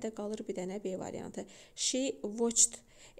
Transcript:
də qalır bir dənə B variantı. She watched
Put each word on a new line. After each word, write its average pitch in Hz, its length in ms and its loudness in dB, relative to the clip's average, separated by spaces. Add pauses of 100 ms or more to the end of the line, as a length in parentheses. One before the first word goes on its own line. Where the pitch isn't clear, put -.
də 220 100 -2
qalır 214 340 -4
bir 190 120 -4
dənə 185 240 -2
B 185 160 -2
variantı. - 460 -6 (300)
She - 460 2
watched 226 560 4 (420)